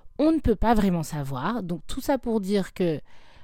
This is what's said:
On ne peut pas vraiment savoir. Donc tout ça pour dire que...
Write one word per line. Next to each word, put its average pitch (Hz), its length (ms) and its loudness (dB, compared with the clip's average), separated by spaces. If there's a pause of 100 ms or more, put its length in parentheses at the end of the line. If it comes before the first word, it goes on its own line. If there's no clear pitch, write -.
(200)
On 311 100 4
ne 320 80 2
peut 240 160 4
pas 220 200 4
vraiment 190 280 2
savoir. 147 640 -4
Donc 170 240 -6
tout - 120 -4
ça 277 180 0
pour 226 220 -2
dire 196 320 -2
que... 165 280 0 (440)